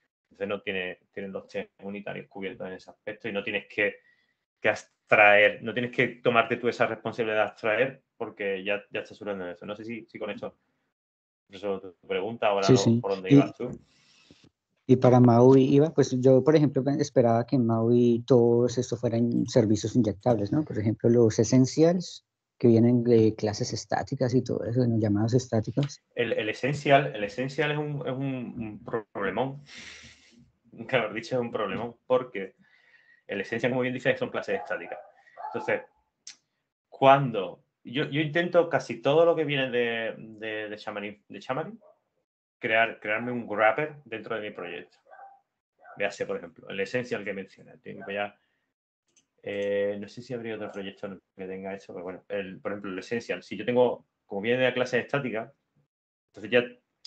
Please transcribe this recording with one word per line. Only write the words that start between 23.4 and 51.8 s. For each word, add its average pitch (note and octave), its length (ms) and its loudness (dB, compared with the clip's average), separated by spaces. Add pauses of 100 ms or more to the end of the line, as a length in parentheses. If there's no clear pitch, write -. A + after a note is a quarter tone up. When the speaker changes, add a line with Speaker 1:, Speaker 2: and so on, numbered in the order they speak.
Speaker 2:
estáticas A#2+ 640 -4
y B2+ 100 2
todo - 220 -4
eso, A#2 160 0
de A#2+ 80 2
los A2+ 100 0
llamados G#2+ 360 0
estáticos. B2 640 -2 (140)
Speaker 1:
El, A#2+ 180 -2
el A2+ 160 -4
essential, C#3 640 2
el G#2 80 -6
essential C#3 480 -4
es D3 60 -4
un, D3 280 -6
es C3 60 -6
un, C3 140 -6 (320)
un G#2+ 260 -10
problemón. A2+ 800 -6 (1080)
Nunca A#2 260 -4
mejor G#2+ 160 -2
dicho, A2 220 -8
es B2 60 -2
un A#2 100 -6
problemón, G#2+ 440 -6 (120)
porque B2 480 -4 (720)
el G2+ 160 -8
essential, A#2+ 300 -4
como B2+ 120 -2
bien B2+ 100 -4
dices, B2+ 260 -2
son A#2 120 -6
clases G#2 280 -6
estáticas. - 400 -10 (480)
Entonces, A2 360 -6 (1080)
cuando C3+ 720 2 (200)
yo, C3+ 220 -6
yo C#3+ 160 -4
intento E3+ 480 0
casi B2 320 -4
todo D3+ 220 4
lo E3+ 120 4
que D#3 100 -2
viene C3+ 240 -4
de, A#2 480 -2
de, G#2+ 520 -10
de G#2 80 -12
Xamarin, G#2 500 -12
de G#2+ 140 -16
Xamarin, D#3+ 380 -8 (800)
crear, A2+ 400 0
crearme A2+ 320 -4
un A#2 160 -6
wrapper A2+ 560 2
dentro A2 320 -10
de G#2+ 60 -8
mi G#2 100 -10
proyecto. F2 460 -14 (960)
Véase, G#2 300 -6
por G2 120 -8
ejemplo, E2+ 320 -18
el G2 100 -10
essential A#2 440 -6
que G2+ 100 -10
menciona. F#2+ 440 -16
Tengo G2+ 320 -16
ya, G2+ 280 -8 (1040)
eh, G2+ 580 -4
no G2+ 80 -12
sé - 140 -18
si B2+ 120 -12
habría A2+ 220 -10
otro G#2 160 -10
proyecto G2 500 -12 (140)
que G2 100 -14
tenga F#2+ 280 -10
eso, G2 200 -16